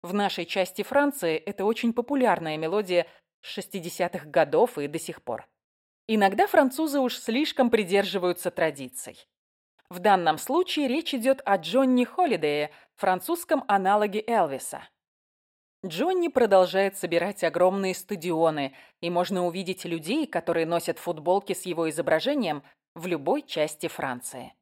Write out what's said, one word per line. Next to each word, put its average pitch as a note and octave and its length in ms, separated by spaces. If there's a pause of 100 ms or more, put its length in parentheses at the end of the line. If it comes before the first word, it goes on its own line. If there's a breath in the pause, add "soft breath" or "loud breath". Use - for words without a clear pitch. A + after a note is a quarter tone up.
В F3 100
нашей G3+ 320
части F#3 380
Франции C4+ 560
это - 260
очень A#3 300
популярная G#3+ 640
мелодия F3 480 (340 loud breath)
с - 60
шестидесятых F3 800
годов D#3 500
и C#3+ 120
до D#3 100
сих - 240
пор. - 260 (600)
Иногда G#3+ 380
французы D4 520
уж B3+ 180
слишком B3 540
придерживаются F#3 800
традиций. C#3+ 760 (640)
В F3+ 120
данном F3+ 380
случае D4+ 500
речь D4 260
идёт C4 300
о G3+ 120
Джонни B3 480
Холидее, D#3 680 (240 loud breath)
французском B3+ 720
аналоге G3+ 580
Элвиса. E3 640 (960)
Джонни E4 440
продолжает G3 680
собирать F3 480
огромные F#3 500
стадионы, D#3+ 800 (260 loud breath)
и E3+ 100
можно F3+ 360
увидеть F3+ 380
людей, F3 420
которые E3 400
носят E3+ 320
футболки F3 540
с - 100
его E3 280
изображением D#3+ 720 (320 soft breath)
в E3 120
любой F3 360
части - 460
Франции. B2+ 720